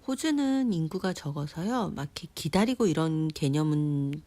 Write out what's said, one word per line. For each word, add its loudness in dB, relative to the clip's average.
호주는 2
인구가 -2
적어서요. -4
막 -6
이렇게 -10
기다리고 2
이런 2
개념은 0